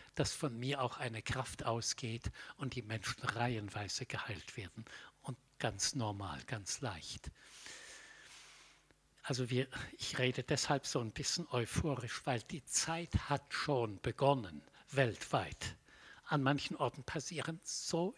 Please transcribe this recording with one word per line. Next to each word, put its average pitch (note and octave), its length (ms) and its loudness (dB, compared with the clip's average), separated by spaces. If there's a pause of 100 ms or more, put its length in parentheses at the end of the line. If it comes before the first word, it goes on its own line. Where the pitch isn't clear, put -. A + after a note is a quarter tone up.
(140)
Dass - 180 2
von B2 260 -2
mir C3+ 220 0
auch B2+ 160 0
eine A2+ 240 -4
Kraft - 440 -4
ausgeht A#2 680 0 (240)
und C3 180 -4
die B2 80 -4
Menschen A2+ 400 -4
reihenweise A2 840 0
geheilt - 500 -6
werden. G#2+ 300 -8 (340)
Und - 160 -8 (220)
ganz G2+ 360 0
normal, G2+ 520 -2
ganz - 340 -6
leicht. F#2+ 500 -6 (1900)
Also B2+ 280 0
wir, C3 180 2 (300)
ich - 200 -4
rede B2+ 240 4
deshalb - 440 4
so - 140 2
ein A2+ 120 -2
bisschen - 360 -2
euphorisch, B2 760 0
weil B2 200 2
die - 200 -8
Zeit - 500 2 (140)
hat C#3+ 140 4 (100)
schon A#2 480 2
begonnen, A#2+ 640 4 (300)
weltweit. - 840 2 (480)
An D3 180 4
manchen C#3 340 4
Orten C3 280 0
passieren D#3+ 580 -4
so - 540 0